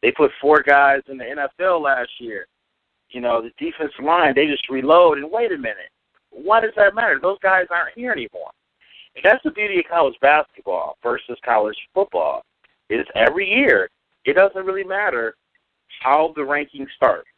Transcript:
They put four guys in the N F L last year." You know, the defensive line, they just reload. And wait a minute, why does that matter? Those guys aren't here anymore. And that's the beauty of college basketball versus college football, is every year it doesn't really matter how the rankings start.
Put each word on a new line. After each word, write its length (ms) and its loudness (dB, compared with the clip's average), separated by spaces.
They 100 0
put 200 2
four 220 4
guys 440 4
in 100 -16
the 120 -12
N 100 -10
F 200 -6
L 240 0
last 260 -2
year." 280 -14
You 100 -12
know, 200 -2
the 100 -14
defensive 400 -8
line, 320 2
they 120 2
just 220 -6
reload. 480 4
And 120 -10
wait 220 -2
a 60 -6
minute, 340 -10
why 300 0
does 160 -2
that 180 4
matter? 260 0
Those 220 -2
guys 260 2
aren't 260 -4
here 160 -8
anymore. 400 -10
And 80 -20
that's 200 4
the 80 -4
beauty 280 -2
of 100 -2
college 320 2
basketball 840 0
versus 400 -6
college 320 0
football, 520 -2
is 240 -4
every 360 0
year 400 2
it 140 0
doesn't 280 2
really 200 -6
matter 500 -4
how 360 2
the 40 -6
rankings 540 -6
start. 300 0